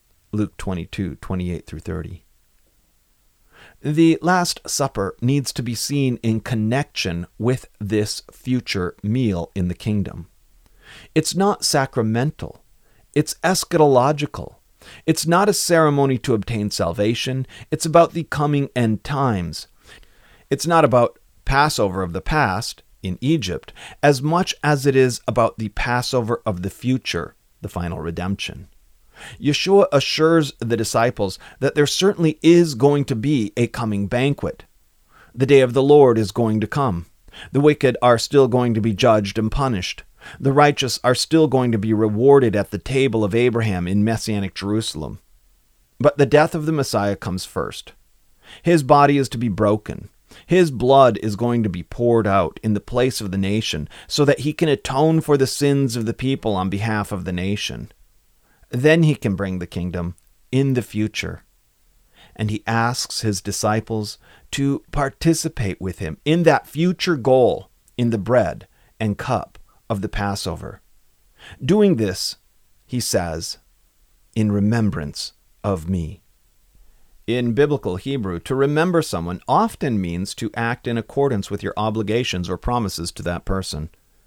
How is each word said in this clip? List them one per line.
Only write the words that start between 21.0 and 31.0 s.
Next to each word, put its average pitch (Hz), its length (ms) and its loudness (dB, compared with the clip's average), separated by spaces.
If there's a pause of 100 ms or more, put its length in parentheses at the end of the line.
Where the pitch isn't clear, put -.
Passover 120 580 2
of 87 80 -6
the - 100 -6
past 120 600 -2 (180)
in 92 200 -6
Egypt 120 500 -4 (320)
as 143 180 2
much 165 400 -2
as 147 240 0
it 135 100 4
is 127 300 2
about 113 320 0
the 107 120 -6
Passover 120 760 -2
of 90 180 -4
the 98 60 -4
future, 120 640 -4 (280)
the 87 80 -10
final 87 320 -6
redemption. 90 640 -8 (760)
Yeshua 180 500 4
assures 156 680 2
the 117 180 0
disciples 113 600 -2 (200)